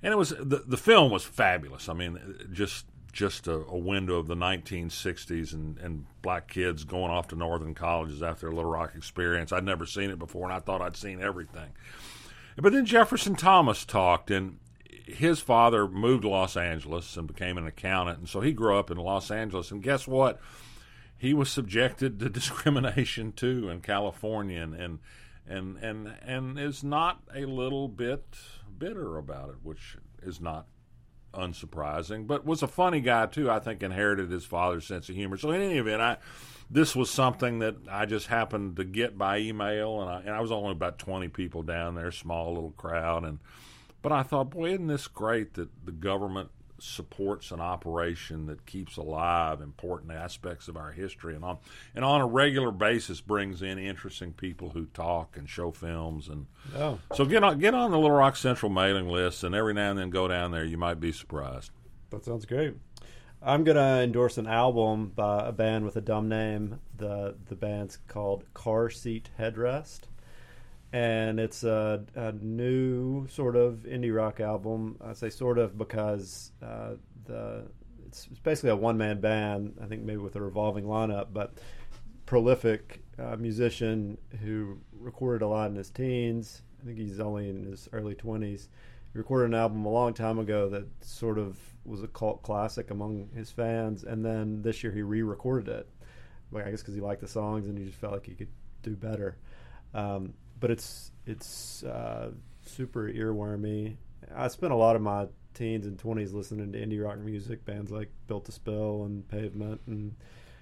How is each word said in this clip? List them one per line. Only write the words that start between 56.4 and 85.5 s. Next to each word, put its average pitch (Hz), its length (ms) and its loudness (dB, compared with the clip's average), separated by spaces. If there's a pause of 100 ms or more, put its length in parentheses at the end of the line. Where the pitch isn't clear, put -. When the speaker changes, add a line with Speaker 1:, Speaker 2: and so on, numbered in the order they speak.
Speaker 2:
Oh. 139 220 -2 (160)
Speaker 1:
so 143 120 6
get 202 180 6
on, 165 140 6
get 208 160 6
on 240 160 4
the 165 80 6
Little 151 180 8
Rock 135 200 8
Central 120 360 2
mailing 95 360 4
list, 90 360 2
and 90 100 0
every 107 200 2
now 104 160 2
and 101 80 0
then 92 120 -2
go 92 180 2
down 87 220 2
there. 82 140 0
You 82 140 -2
might 85 200 0
be 82 140 -2
surprised. 65 580 -8 (400)
Speaker 2:
That 107 140 -10
sounds 110 220 -6
great. 139 280 0 (720)
I'm 143 180 6
gonna 139 380 8
endorse 120 360 4
an 110 80 -2
album 110 680 4
by 104 320 2
a 120 60 -4
band 110 320 2
with 104 120 -4
a 110 40 0
dumb 107 280 0
name. 107 520 0 (160)
The, 101 400 -4 (100)
the - 80 -8
band's 104 440 -4 (100)
called 101 360 -2 (100)
Car 113 360 2
Seat 113 380 -6 (100)
Headrest. 117 640 -2 (920)
And 113 460 2
it's 113 240 -2
a, 107 400 2 (100)
a 113 180 -4
new 127 920 0
sort 127 300 2
of 120 240 6
indie 120 340 0
rock 110 240 2
album. 110 640 -2
I 110 80 -8
say 107 160 -6
sort 120 300 2
of 104 180 4
because, 107 760 -2 (100)
uh, 110 300 -10 (340)
the, 110 380 -8 (420)
it's, - 240 -18
it's 131 80 -16
basically 147 320 2
a 107 60 6
one-man 107 440 2
band, 104 640 2
I 107 40 -10
think 110 180 -8
maybe 107 140 -4
with 101 180 -6
a 104 40 -4
revolving 101 440 0
lineup, 107 480 0
but 101 260 -6 (680)
prolific, 117 760 4 (160)
uh, 120 180 -6
musician 110 800 0 (240)
who 107 360 -6 (140)
recorded 120 520 -2
a 107 40 2
lot 107 200 2